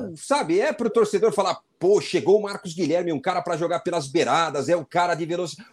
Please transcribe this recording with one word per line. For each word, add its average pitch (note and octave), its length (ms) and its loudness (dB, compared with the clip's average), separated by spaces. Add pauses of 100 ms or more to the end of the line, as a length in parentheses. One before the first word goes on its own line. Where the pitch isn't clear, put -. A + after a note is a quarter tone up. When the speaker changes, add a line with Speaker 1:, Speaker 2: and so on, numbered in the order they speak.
Speaker 1:
Nada. G3 140 -10
Speaker 2:
sabe, G3 440 0
é D4 140 0
pro A3+ 160 -2
torcedor G#3 420 2
falar, F#3+ 260 0 (200)
"Pô, F#3+ 240 4
chegou F#3 360 2
o G3+ 40 0
Marcos G3 320 -10
Guilherme, E3+ 360 0
um D3+ 100 -2
cara F3+ 200 -2
pra F3 160 -4
jogar D#3+ 240 -2
pelas D#3 260 -4
beiradas, C#3+ 640 0
é F3 80 4
o D#3 80 -6
cara F3 300 0
de D#3+ 100 -4
velocidade." F3 480 -6